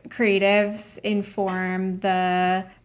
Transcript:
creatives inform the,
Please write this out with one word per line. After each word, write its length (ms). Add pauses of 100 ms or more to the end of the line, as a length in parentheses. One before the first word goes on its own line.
creatives 920
inform 1000
the, 640 (200)